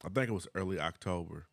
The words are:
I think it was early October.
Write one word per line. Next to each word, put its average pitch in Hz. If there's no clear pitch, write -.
I 87
think 117
it 113
was 92
early 92
October. 82